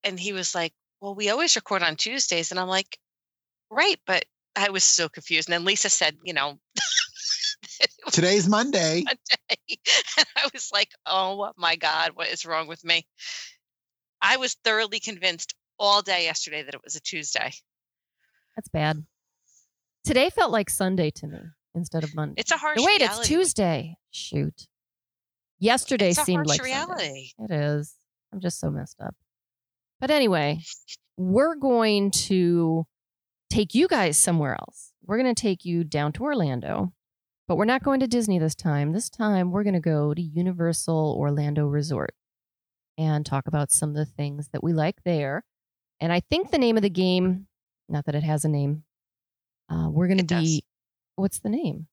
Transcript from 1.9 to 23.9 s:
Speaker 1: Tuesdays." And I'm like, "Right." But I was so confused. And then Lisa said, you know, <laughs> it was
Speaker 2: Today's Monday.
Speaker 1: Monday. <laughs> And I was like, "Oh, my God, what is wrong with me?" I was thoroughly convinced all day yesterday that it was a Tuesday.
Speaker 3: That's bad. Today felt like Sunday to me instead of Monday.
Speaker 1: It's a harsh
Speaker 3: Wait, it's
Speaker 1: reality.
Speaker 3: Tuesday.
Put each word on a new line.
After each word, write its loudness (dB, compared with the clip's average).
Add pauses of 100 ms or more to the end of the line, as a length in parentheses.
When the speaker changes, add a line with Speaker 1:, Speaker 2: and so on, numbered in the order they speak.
Speaker 1:
Tuesdays." -2
And -4
I'm -4
like, -2 (760)
"Right." 2 (100)
But 0 (300)
I 0
was 0
so 4
confused. -4
And 0
then -2
Lisa 0
said, 2
you -10
know, -2 (180)
<laughs> -4
it 0 (140)
was -2
Speaker 2:
Today's 2
Monday. 0
Speaker 1:
Monday. -4 (500)
<laughs> -12 (380)
And 4 (100)
I 0
was -12
like, 0 (140)
"Oh, -2
my 0
God, 0
what -6
is -6
wrong -4
with -14
me?" 0 (1160)
I 4
was -2 (100)
thoroughly 0
convinced -4 (240)
all 4
day -2
yesterday -4
that -12
it -14
was -12
a -12
Tuesday. -6 (1040)
Speaker 3:
That's -14
bad. -2 (1000)
Today 4
felt 2
like 0
Sunday 2
to -14
me -12 (360)
instead -4
of -10
Monday. -4
Speaker 1:
It's 0
a 4
harsh -2
Speaker 3:
Wait, 4
it's 2
Speaker 1:
reality. -4
Speaker 3:
Tuesday. 0 (160)